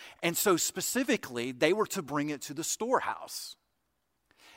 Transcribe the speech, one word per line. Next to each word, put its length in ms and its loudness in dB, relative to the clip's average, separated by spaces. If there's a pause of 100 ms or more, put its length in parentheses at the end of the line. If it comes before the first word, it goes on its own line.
(220)
And 140 2
so 200 6
specifically, 920 0
they 220 4
were 140 2
to 160 -6
bring 280 -2
it 120 -4
to 120 -10
the 80 -6
storehouse. 920 -2 (1000)